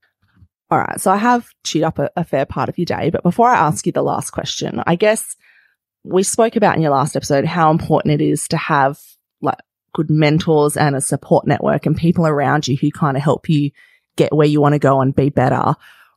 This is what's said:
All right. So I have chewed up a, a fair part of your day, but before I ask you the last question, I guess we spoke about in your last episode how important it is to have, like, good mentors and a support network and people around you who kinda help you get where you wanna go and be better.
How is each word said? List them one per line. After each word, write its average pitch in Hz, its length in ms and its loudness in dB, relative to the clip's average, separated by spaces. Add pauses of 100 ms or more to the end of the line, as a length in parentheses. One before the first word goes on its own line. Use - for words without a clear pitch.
(680)
All 160 80 0
right. - 220 -4
So 190 120 0
I 202 60 2
have 240 300 0 (160)
chewed 156 200 -2
up 160 160 -4
a, 143 160 -2
a 175 80 -4
fair 135 220 -2
part - 240 -6
of - 80 -10
your 175 80 -2
day, - 240 -4
but - 140 -4
before 226 260 2
I 254 80 4
ask 156 280 0
you 170 60 0
the 143 120 -2
last - 280 -4
question, - 540 -8
I 170 100 0
guess 214 400 -2 (680)
we 185 200 0
spoke 226 320 0
about 208 200 2
in 160 60 0
your 151 100 2
last 139 240 0
episode 143 300 0
how 160 260 2
important 151 500 0
it - 20 2
is 151 260 -2
to 160 80 -2
have, 143 420 0 (420)
like, 139 160 -2 (380)
good 156 140 -2
mentors 151 640 2
and 143 200 0
a 135 60 -4
support - 460 0
network 143 380 0
and 151 100 0
people 165 320 0
around 143 400 0
you 131 80 0
who 147 160 -2
kinda 139 280 -2
help 143 280 -2
you 147 240 0 (460)
get 147 180 0
where 151 120 4
you 151 120 2
wanna 147 200 2
go 135 220 2
and 135 140 0
be 139 140 2
better. 135 460 0 (420)